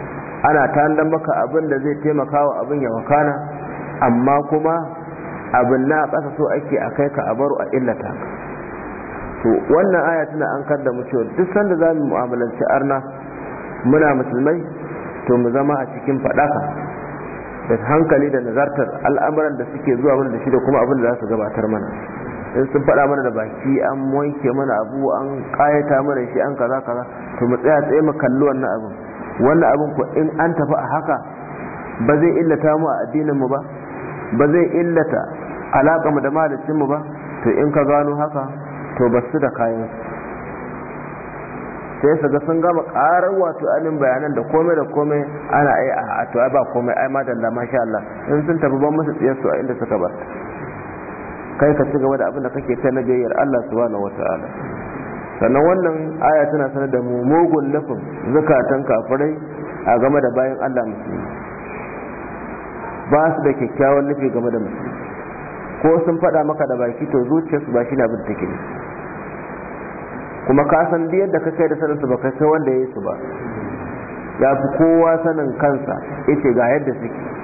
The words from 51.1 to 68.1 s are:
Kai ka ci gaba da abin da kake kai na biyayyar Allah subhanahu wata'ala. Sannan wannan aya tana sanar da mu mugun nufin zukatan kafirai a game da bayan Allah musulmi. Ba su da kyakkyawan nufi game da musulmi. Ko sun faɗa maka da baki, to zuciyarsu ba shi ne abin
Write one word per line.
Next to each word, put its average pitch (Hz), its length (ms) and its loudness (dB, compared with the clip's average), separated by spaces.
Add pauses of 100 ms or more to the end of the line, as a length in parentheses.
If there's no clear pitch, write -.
Kai 147 180 4
ka 143 100 2
ci 147 140 -2
gaba 135 180 2
da 113 80 0
abin 127 160 -4
da 127 80 -4
kake 139 260 -4
kai 131 160 0
na 131 100 0
biyayyar 123 360 0
Allah 131 320 2
subhanahu 110 320 0
wata'ala. 95 440 -4 (920)
Sannan 127 260 4
wannan 160 560 2
aya 151 300 4
tana 143 240 0
sanar 139 180 -2
da 123 120 0
mu 123 200 -2
mugun 156 480 4
nufin 143 300 -2 (320)
zukatan 139 520 4
kafirai 131 540 0 (460)
a 113 160 4
game 139 200 4
da 131 120 2
bayan 131 260 0
Allah 123 280 -2
musulmi. 101 420 -8 (1800)
Ba 156 220 4
su 160 140 -2
da 139 100 4
kyakkyawan 139 540 2
nufi 139 240 0
game 120 180 -2
da 113 80 -2
musulmi. - 340 -6 (840)
Ko 160 240 4
sun 165 160 0
faɗa 160 260 2
maka 151 220 0
da 131 100 4
baki, 123 320 -2
to 131 180 2
zuciyarsu 151 460 0
ba 120 140 2
shi 127 100 -4
ne 131 80 4
abin 113 140 0